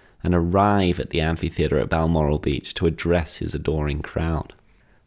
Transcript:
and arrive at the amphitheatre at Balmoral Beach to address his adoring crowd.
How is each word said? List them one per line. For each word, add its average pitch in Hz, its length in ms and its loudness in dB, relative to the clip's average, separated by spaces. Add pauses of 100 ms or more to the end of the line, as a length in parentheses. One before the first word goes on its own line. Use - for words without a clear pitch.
(240)
and 87 100 2
arrive 90 640 4
at 71 120 -8
the 80 100 0
amphitheatre 80 580 0
at 62 120 -2
Balmoral 80 480 2
Beach - 360 -4
to 87 120 0
address 82 500 0
his 76 180 -6
adoring 76 460 -2
crowd. - 540 -4 (520)